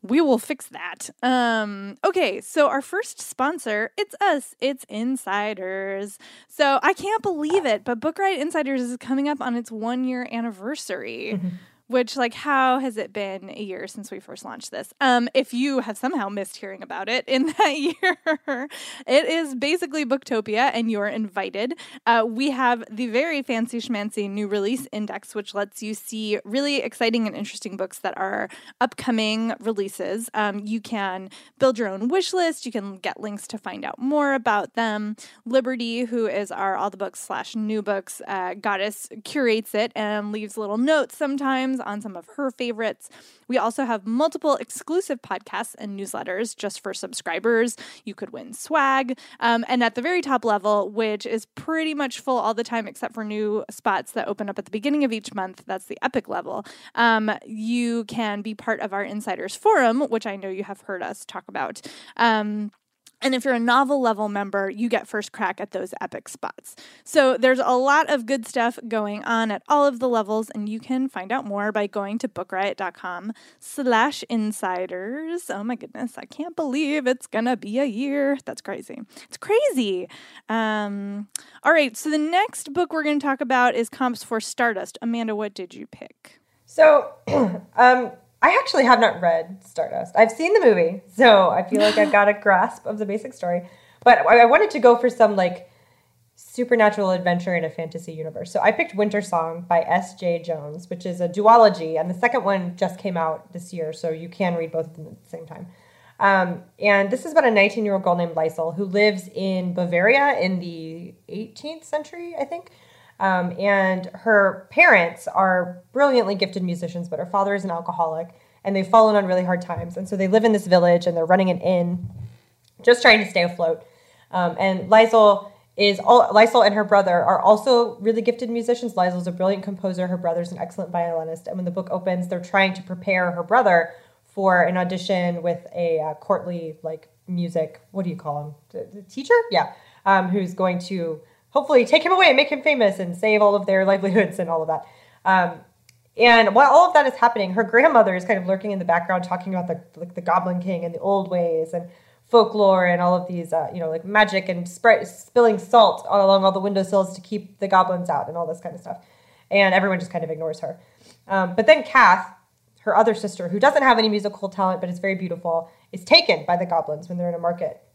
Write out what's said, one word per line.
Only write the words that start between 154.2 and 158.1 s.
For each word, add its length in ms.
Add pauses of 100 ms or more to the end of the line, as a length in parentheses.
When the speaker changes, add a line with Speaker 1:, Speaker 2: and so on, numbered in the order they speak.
Speaker 2:
and 200
spray, 360
spilling 520
salt 500
all 160
along 200
all 80
the 80
windowsills 560
to 60
keep 380
the 80
goblins 420
out 180